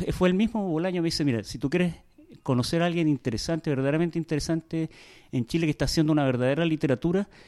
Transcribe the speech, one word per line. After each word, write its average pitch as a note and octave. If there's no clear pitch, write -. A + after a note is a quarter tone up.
fue F3+
el F3+
mismo G#3+
Bolaño, F3
me E3
dice, D#3+
"Mira, A#2
si -
tú C3+
quieres F3
conocer C3
a F3
alguien E3+
interesante, D3+
verdaderamente D3+
interesante D#3+
en B2
Chile, E3
que D3+
está C#3+
haciendo D#3
una D3
verdadera C3
literatura, E3